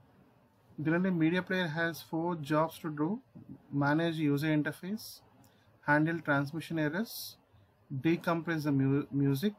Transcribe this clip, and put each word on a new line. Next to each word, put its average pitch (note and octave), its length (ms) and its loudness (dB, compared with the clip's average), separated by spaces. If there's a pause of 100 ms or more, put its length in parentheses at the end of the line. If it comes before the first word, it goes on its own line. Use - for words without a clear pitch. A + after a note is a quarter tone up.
(840)
generally F3 280 2
media F3 320 2
player F#3 240 -2
has E3 340 -2
four E3+ 360 -4
jobs D#3 420 0
to E3 120 -8
do: D#3 300 -2 (500)
manage D3+ 440 2
user D3 320 0
interface, D#3 720 -4 (680)
handle D#3 340 4
transmission D3+ 580 -2
errors, D#3 580 -4 (640)
decompress E3 600 0
the D3+ 100 2
mu-, C3+ 380 2
music, C#3 480 0